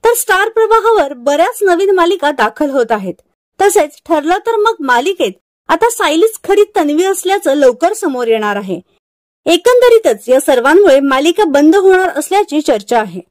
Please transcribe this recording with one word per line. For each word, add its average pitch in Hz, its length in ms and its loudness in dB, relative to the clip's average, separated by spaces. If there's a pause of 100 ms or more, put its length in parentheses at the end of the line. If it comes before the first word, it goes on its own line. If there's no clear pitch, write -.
तर 466 100 2
स्टार 403 340 -2
प्रवाहावर 440 640 0
बऱ्याच 285 500 -2
नवीन 381 280 0
मालिका 349 400 0
दाखल 285 400 -2
होत 247 220 -2
आहेत. 190 220 -6 (460)
तसेच 370 460 0
ठरलं 320 400 -2
तर 453 100 -2
मग 440 240 0
मालिकेत 269 520 -2 (360)
आता 381 220 0
सायलीच 359 540 -2
खरी 403 200 2 (120)
तन्वी 311 280 0
असल्याचं 381 500 -2
लवकर 294 380 2
समोर 262 360 -6
येणार 214 280 -2
आहे. 185 240 -8 (640)
एकंदरीतच 440 840 2
या 254 120 2
सर्वांमुळे 277 600 2
मालिका 285 440 0
बंद 302 320 2
होणार 370 320 2
असल्याची 311 520 -4
चर्चा 233 400 -2
आहे. 185 200 -8 (100)